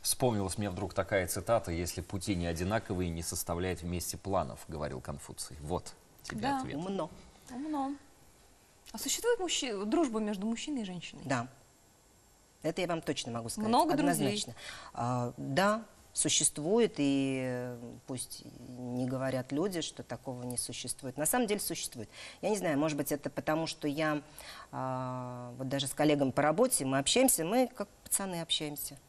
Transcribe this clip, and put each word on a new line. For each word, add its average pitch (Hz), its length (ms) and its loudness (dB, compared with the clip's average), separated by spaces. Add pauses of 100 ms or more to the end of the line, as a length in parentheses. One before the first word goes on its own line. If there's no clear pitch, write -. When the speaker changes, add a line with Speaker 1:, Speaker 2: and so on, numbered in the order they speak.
Speaker 1:
Вспомнилась 104 560 0
мне 104 120 0
вдруг 92 240 -4
такая 92 340 2
цитата: 104 440 0
«Если 87 300 -2
пути 98 340 -2
не 87 120 0
одинаковые, 90 640 0
не 82 140 -4
составляет 87 580 -2
вместе 85 360 -4
планов», 87 500 -2
говорил 73 340 -6
Конфуций. - 600 -10
Вот 80 320 -4 (300)
тебе - 180 -6
Speaker 2:
Да. 277 180 0
Speaker 1:
ответ. 127 160 -6
Speaker 3:
Умно. 185 340 -4 (420)
Speaker 2:
Умно. 277 440 -4 (960)
А 220 40 -8
существует 453 420 2
мужчи-, 240 460 0
дружба 240 340 4
между 208 280 0
мужчиной 240 340 -2
и 202 40 -4
женщиной? 180 400 -8
Speaker 3:
Да. 127 220 0 (1160)
Это 170 180 0
я 180 60 0
вам 165 140 0
точно 131 300 -4
могу 117 180 -4
сказать. 214 180 -2
Speaker 2:
Много 285 280 6
друзей? 294 180 4
Speaker 3:
Однозначно. 208 400 2 (400)
А, 123 440 0
да, 185 460 2 (300)
существует, 175 840 4
и, 135 460 4
э, 123 340 -4 (300)
пусть - 360 -8 (260)
не 123 360 -2
говорят 131 460 -2
люди, 170 300 0
что - 220 -8
такого 123 400 -8
не 123 140 -4
существует. 123 600 -6
На 147 80 0
самом 247 220 2
деле 202 140 0
существует. - 480 -6 (320)
Я 185 80 0
не 214 80 2
знаю, 170 200 2
может 151 200 2
быть, 147 140 -2
это 143 180 -2
потому, 156 380 0
что - 200 -4
я, 151 340 0 (500)
а, 127 840 -4
вот 131 120 -4
даже 139 180 0
с - 60 -4
коллегами 143 380 6
по 143 100 2
работе, 160 440 4
мы 135 140 2
общаемся, 233 460 6
мы 240 280 4
как 202 140 -8 (160)
пацаны 185 380 -2
общаемся. 147 560 -2 (120)